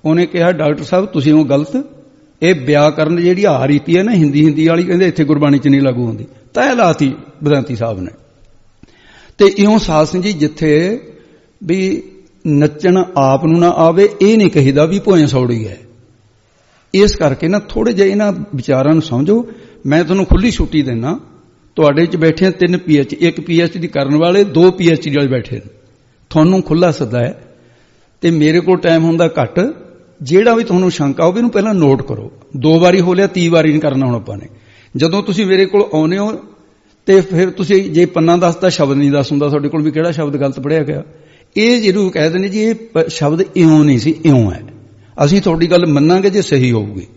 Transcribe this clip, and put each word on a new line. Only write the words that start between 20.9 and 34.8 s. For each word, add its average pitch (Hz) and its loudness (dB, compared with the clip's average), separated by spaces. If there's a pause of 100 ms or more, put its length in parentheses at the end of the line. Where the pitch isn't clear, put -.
ਤੁਹਾਡੇ 156 2
'ਚ 165 -6
ਬੈਠੇ 160 0
ਆ 185 2
ਤਿੰਨ 175 0
ਪੀ 151 0
ਐਚ, 139 -2
ਇੱਕ 170 -2
ਪੀ 165 0
ਐਚ 165 -4
ਡੀ 165 -6
ਕਰਨ 139 -2
ਵਾਲੇ, 175 2
ਦੋ 175 4
ਪੀ 180 0
ਐਚ 151 -2
ਡੀ 139 -4
ਵਾਲੇ 143 0
ਬੈਠੇ 123 -6
ਨੇ। - -16 (600)
ਤੁਹਾਨੂੰ 175 2
ਖੁੱਲ੍ਹਾ 170 0
ਸੱਦਾ 123 -6
ਹੈ। - -6 (800)
ਤੇ 170 0
ਮੇਰੇ 160 2
ਕੋਲ 175 0
ਟਾਈਮ 165 0
ਹੁੰਦਾ 165 0 (120)
ਘੱਟ, 190 -2 (480)
ਜਿਹੜਾ 196 2
ਵੀ 226 0
ਤੁਹਾਨੂੰ 180 0
ਸ਼ੰਕਾ 139 -2
ਹੋਵੇ, 180 0
ਇਹਨੂੰ 240 0
ਪਹਿਲਾਂ 214 -2
ਨੋਟ 143 2
ਕਰੋ। 113 -10 (260)
ਦੋ 156 2
ਵਾਰੀ 180 4
ਹੋ 180 0
ਲਿਆ, 196 2
ਤੀਹ 170 -2
ਵਾਰੀ 156 2
ਨਹੀਂ 151 0
ਕਰਨਾ 135 -2
ਹੁਣ 120 -2
ਆਪਾਂ 104 -10
ਨੇ। - -16 (500)